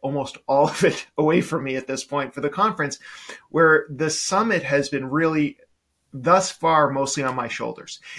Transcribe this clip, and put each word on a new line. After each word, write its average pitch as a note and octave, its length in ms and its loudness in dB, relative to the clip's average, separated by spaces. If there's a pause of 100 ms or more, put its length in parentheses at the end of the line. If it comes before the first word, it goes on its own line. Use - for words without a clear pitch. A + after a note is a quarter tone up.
almost C#3 360 -4 (100)
all C#3 200 4
of - 140 -2
it - 300 2
<laughs> - 40 -8
away D#3 240 4
from C#3 220 -4
me C3 140 -4
at C3 100 -6
this C3 160 -6
point C#3 320 -6
for C#3 60 -10
the C#3+ 100 -2
conference, F3 480 -2 (500)
where D#3 400 4
the D3+ 220 -2
summit F#3+ 540 0
has C#3 240 0
been C3+ 200 -4
really D#3 480 0 (560)
thus F3 380 2
far D#3+ 400 2
mostly C#3 320 -2
on C3 140 -2
my A#2+ 100 -4
shoulders, - 540 -10 (180)